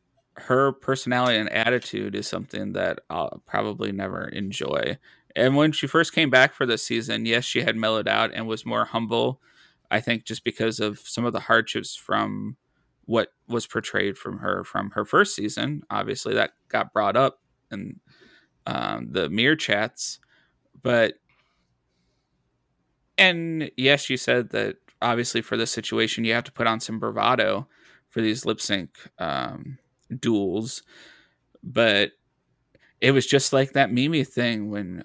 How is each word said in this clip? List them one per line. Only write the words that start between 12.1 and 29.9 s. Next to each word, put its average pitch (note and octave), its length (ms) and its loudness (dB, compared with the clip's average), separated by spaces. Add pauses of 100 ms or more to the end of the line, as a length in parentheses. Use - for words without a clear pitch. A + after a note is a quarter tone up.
what A2+ 260 0 (160)
was A#2 180 -2
portrayed G2+ 500 -2
from G2 220 -10
her F#2+ 260 -4
from G2+ 260 -6
her G#2+ 140 -4
first F#3+ 300 2
season. A#2 560 -4
Obviously, G#2 440 -4
that A2 180 0 (160)
got G#2+ 240 -2
brought G#2 240 2
up C3 240 2 (320)
in, - 260 -10 (680)
um, A1+ 440 -4
the D#2+ 180 0
mirror A#2+ 280 2
chats. - 640 -4 (600)
But, A#2 320 4 (2000)
and E3 580 2
yes, C#3 320 4
you C3 80 0
said B2 340 0
that G#2+ 260 -2 (260)
obviously A#2 400 0
for A2+ 140 -6
this A2+ 140 -2
situation, A2+ 540 -2
you A2+ 100 2
have A#2+ 100 0
to - 80 -20
put A#2 140 -2
on A2+ 140 2
some A2+ 180 -6
bravado A2 680 0 (400)
for - 120 -4
these A2 260 0
lip A2 140 0
sync, F#2+ 300 -4 (280)
um, D2+ 600 -6 (400)